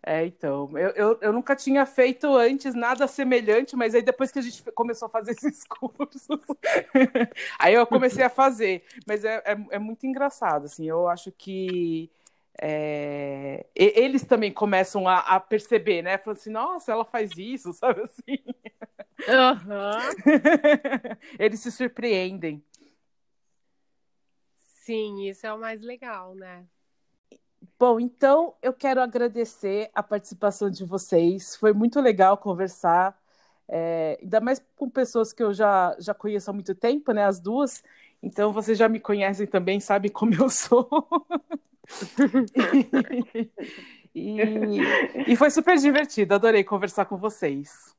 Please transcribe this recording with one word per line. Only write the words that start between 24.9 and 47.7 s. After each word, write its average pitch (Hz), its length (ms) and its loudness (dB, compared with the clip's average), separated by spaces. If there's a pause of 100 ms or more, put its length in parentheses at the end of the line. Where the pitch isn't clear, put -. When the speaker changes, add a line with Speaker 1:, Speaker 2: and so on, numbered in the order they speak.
Speaker 2:
isso 196 160 -14
é 220 80 -8
o 214 60 -10
mais 220 240 -12
legal, 226 540 -16
né? 180 280 -20 (1120)
Speaker 1:
Bom, 240 220 4
então 277 600 2
eu 254 100 -2
quero 262 280 -2
agradecer 226 920 -4
a 208 80 -2
participação 202 680 -4
de 190 140 -10
vocês. 180 720 0
Foi 214 160 4
muito 233 280 2
legal 202 380 6
conversar, 185 800 -2 (500)
é, 165 540 -4
ainda 208 180 0
mais 254 240 -2 (120)
com 269 120 -6
pessoas 240 440 -2
que - 100 -6
eu 208 100 0
já, 190 460 2
já 190 160 -8
conheço 208 340 -6
há - 60 -8
muito 190 200 -6
tempo, 254 380 -2
né, 208 120 2
as 196 140 2
duas. 240 460 -4 (380)
Então 208 300 -2
vocês 214 260 -2
já 226 100 6
me 220 120 0
conhecem 202 460 0
também, 190 340 0
sabem 202 300 0
como 220 240 2
eu 247 140 4
sou. 247 400 2 (960)
<laughs> 240 1700 0 (640)
E, 208 200 -6 (880)
e 233 80 6
foi 294 140 6
super 339 260 2
divertido, 269 580 2
adorei 208 300 4
conversar 202 400 -2
com 190 140 -6
vocês. 165 800 -8